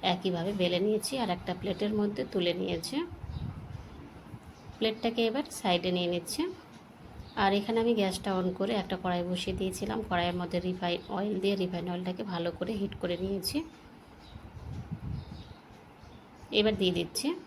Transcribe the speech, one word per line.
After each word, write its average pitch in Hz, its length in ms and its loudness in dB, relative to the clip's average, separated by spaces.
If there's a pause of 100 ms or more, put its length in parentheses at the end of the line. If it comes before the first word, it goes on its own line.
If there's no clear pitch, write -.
(120)
একইভাবে 180 380 0 (120)
বেলে 175 240 4
নিয়েছি, 214 260 2 (100)
আর 214 140 0
একটা 180 240 -4
প্লেটের 208 400 0
মধ্যে 208 220 2 (100)
তুলে 175 280 4
নিয়েছি। 180 360 -2 (1800)
প্লেটটাকে 226 440 0 (100)
এবার 277 140 0 (160)
সাইডে 180 360 4
নিয়ে 175 180 2
নিচ্ছি। 175 280 -2 (1000)
আর 196 160 6
এখানে 226 260 2
আমি 240 160 6
গ্যাসটা 190 380 2
on 185 80 2 (120)
করে 196 140 2 (100)
একটা 185 200 -2
কড়াই 175 280 2
বসিয়ে 180 300 -2
দিয়েছিলাম, 196 380 -2 (100)
কড়াইয়ের 175 320 2
মধ্যে 180 260 0
রিফাইন 180 320 0 (180)
অয়েল 202 260 0
দিয়ে 196 200 4
রিফাইন 180 300 -2
অয়েলটাকে 180 300 -2 (100)
ভালো 170 160 0 (100)
করে 190 220 -2
হিট 202 120 -2 (100)
করে 175 220 0
নিয়েছি। 196 340 0 (3000)
এবার 214 200 6
দিয়ে 180 180 6
দিচ্ছি - 280 -2 (200)